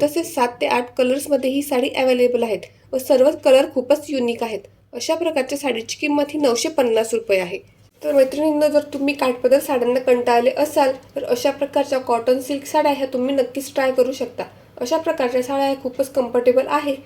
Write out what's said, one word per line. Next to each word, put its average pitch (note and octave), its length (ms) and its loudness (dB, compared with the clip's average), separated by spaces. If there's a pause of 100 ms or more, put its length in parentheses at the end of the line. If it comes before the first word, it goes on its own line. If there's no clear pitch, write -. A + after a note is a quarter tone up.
तसेच D#4+ 320 -2
सात B3 140 0 (120)
ते C#4+ 60 -2
आठ B3 280 -2
कलर्समध्ये C4+ 560 0
ही C#4 120 -2
साडी C4+ 260 -2
अव्हेलेबल B3 540 2
आहेत A3 180 -2 (320)
व C4 60 -2
सर्वच C#4 420 4
कलर C4+ 340 6
खूपच C#4 340 0
युनिक A#3+ 340 -2
आहेत. A3 180 -6 (320)
अशा B3 220 -4
प्रकारच्या D#4 440 -2
साडीची A3+ 420 -6
किंमत D4 300 0
ही D4+ 100 -6
नऊशे B3 280 2
पन्नास A#3 460 0
रुपये G3+ 260 0
आहे. F3+ 180 -6 (460)
तर D4+ 80 -2
मैत्रिणींनो, D4 560 2
जर D4 140 2 (120)
तुम्ही C#4 200 -2
काठपदर B3+ 440 2
साड्यांना B3+ 420 0
कंटाळले B3 500 2
असाल, C#4 420 2 (240)
तर - 80 -6
अशा B3+ 260 0
प्रकारच्या C#4 480 -2
कॉटन B3+ 420 0
सिल्क C#4 260 -6
साड्या D4+ 260 2
ह्या C4+ 140 -4
तुम्ही C4+ 280 -2
नक्कीच C4+ 400 -4
ट्राय C4 180 0
करू B3+ 200 2
शकता. - 300 -8 (360)
अशा B3+ 180 -2
प्रकारच्या C4 460 -2
साड्या C#4 240 -2
ह्या C4+ 160 -2
खूपच C4+ 300 -4
कम्फर्टेबल B3 540 2
आहे C#4+ 280 -2 (120)